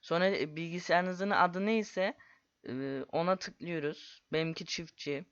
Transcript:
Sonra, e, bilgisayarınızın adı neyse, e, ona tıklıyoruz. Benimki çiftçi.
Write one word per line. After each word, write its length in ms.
Sonra, 280
e, 260
bilgisayarınızın 720
adı 360
neyse, 520
e, 440
ona 240
tıklıyoruz. 880
Benimki 320
çiftçi. 680